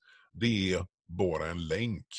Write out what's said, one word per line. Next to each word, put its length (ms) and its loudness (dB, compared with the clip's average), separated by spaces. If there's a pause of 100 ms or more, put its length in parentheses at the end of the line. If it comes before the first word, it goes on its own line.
(320)
det 420 2
är 140 0 (200)
bara 400 0
en 200 -4
länk 400 -2 (120)